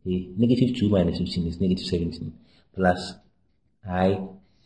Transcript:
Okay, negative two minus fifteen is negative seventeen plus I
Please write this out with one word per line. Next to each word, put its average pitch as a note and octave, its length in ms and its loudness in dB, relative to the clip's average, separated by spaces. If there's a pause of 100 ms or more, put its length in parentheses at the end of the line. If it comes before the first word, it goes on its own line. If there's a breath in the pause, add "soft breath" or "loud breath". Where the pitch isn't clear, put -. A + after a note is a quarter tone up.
Okay, F2+ 360 -4
negative A#2+ 400 2
two G#2 120 2
minus F2+ 300 2
fifteen F2 280 -2
is D#2+ 140 -6
negative F#2 260 0
seventeen - 500 -4 (380 soft breath)
plus F2+ 400 0 (720)
I F#2 300 2 (480)